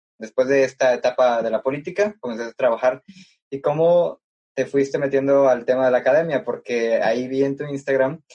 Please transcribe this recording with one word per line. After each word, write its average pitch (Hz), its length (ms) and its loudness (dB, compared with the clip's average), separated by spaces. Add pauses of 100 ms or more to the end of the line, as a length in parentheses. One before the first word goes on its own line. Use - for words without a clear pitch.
(180)
después 127 300 -4
de 139 160 4
esta 131 300 0
etapa 120 480 0
de 113 80 -2
la 110 120 -2
política, 175 580 -4
comenzaste 117 320 -8
a - 40 -20
trabajar. 127 460 0 (480)
¿Y 139 100 -8
cómo 165 600 2 (360)
te 131 80 -2
fuiste 139 340 -2
metiendo 139 500 2
al 120 180 0
tema 127 180 2
de 127 80 2
la 123 60 4
academia? 139 460 0
Porque 117 580 -2
ahí 120 260 -2
vi 135 160 0
en 139 120 -2
tu 151 80 -8
Instagram, 139 580 -2 (120)